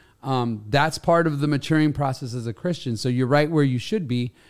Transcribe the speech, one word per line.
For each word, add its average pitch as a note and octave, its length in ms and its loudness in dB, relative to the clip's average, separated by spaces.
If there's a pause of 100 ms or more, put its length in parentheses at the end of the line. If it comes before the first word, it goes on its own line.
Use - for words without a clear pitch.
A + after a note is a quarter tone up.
(220)
Um, A#2+ 480 -2
that's D3 300 2
part E3+ 260 4
of D3 140 0
the D3 80 0
maturing D3+ 460 2
process C3+ 420 -6
as A#2+ 100 -6
a A2+ 80 -4
Christian. C3 440 -4
So B2+ 120 -2
you're B2+ 180 0
right D3 220 4
where D#3 140 4
you B2+ 160 2
should F#3 280 -4
be, B2 240 -2 (180)